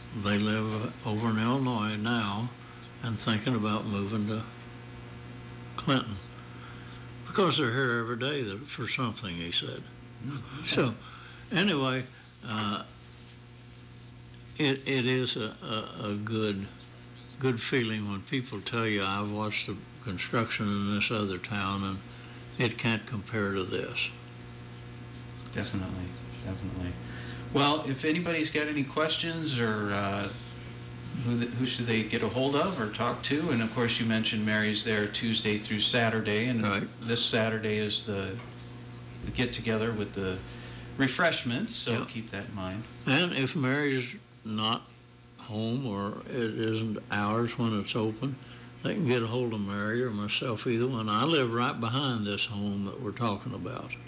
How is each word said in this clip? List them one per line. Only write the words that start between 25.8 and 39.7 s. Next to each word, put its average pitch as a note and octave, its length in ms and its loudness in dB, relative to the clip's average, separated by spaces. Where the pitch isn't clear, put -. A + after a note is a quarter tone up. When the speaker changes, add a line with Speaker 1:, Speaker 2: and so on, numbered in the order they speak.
Speaker 2:
definitely. F#2 460 -4
Well, C#3+ 340 4
if C3+ 180 -2
anybody's D#3+ 440 2
got D3+ 180 2
any D3 180 2
questions D#3 760 2
or, G#2+ 320 2
uh, G2+ 380 2
who, A#2+ 140 4
th-, A#2+ 120 0
who B2 140 0
should A#2 200 0
they A2+ 180 4
get A2+ 200 0
a G#2+ 60 4
hold C3+ 260 2
of E3 240 2
or G#2+ 100 0
talk A#2+ 340 0
to? D#3 280 2
And A#2 100 4
of A2+ 140 0
course, A#2+ 240 4
you A#2 60 2
mentioned A2 400 4
Mary's G#2+ 400 4
there G#2 220 4
Tuesday G#2+ 500 2
through G#2 240 0
Saturday, A2 680 4
and A#2 160 4
Speaker 1:
Right. G2+ 200 4
Speaker 2:
this A2+ 220 2
Saturday A2 540 4
is G#2+ 280 0
the, G2 320 -2
the - 60 -4
get-together A2+ 600 2